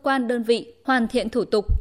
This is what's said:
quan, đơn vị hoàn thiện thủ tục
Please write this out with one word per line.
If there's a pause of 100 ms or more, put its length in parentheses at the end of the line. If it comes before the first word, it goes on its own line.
quan,
đơn
vị (100)
hoàn
thiện
thủ
tục (140)